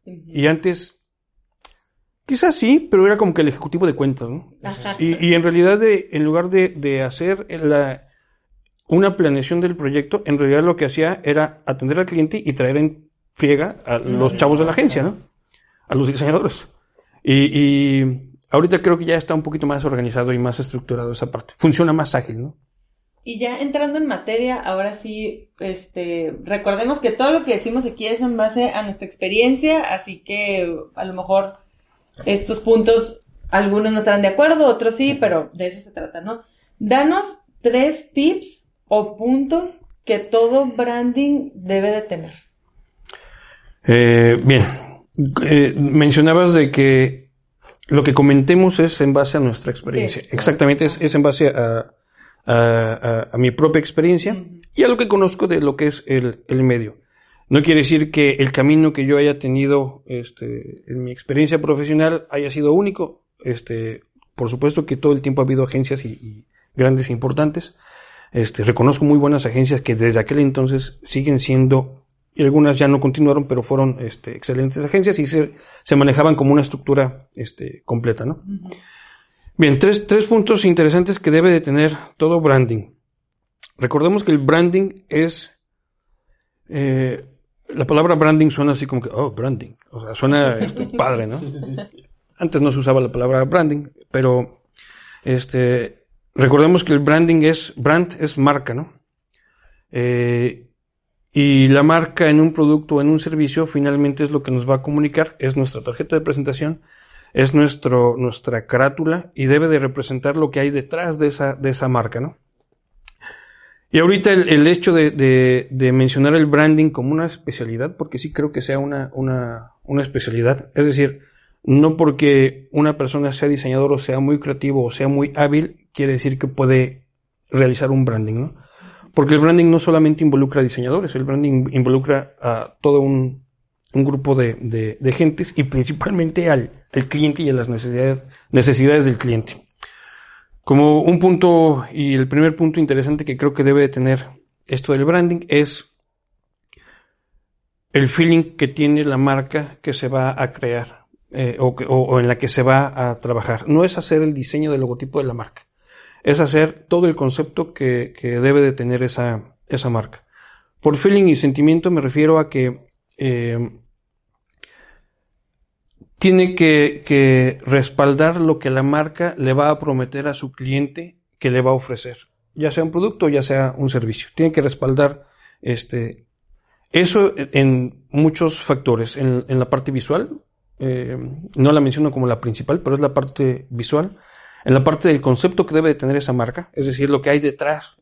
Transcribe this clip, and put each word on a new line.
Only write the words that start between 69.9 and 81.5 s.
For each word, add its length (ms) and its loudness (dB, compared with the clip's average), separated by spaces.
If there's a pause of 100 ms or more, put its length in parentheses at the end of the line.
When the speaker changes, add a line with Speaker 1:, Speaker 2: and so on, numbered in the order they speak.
Speaker 2:
desde 260 2
aquel 180 -2
entonces 640 -2
siguen 380 -2
siendo, 640 0 (280)
y 120 0
algunas 320 4
ya 100 4
no 140 4
continuaron, 480 2
pero 140 -2
fueron, 360 0
este, 380 -14
excelentes 480 -4
agencias 340 0
y 60 0
se, 280 -2 (300)
se 140 0
manejaban 380 4
como 180 2
una 80 4
estructura, 720 -2
este, 480 -14
completa, 420 -4
¿no? 100 -6
Speaker 1:
Ujú. 340 -14 (880)
Speaker 2:
Bien, 200 4
tres, 300 2
tres 160 2
puntos 400 2
interesantes 560 2
que 120 0
debe 200 4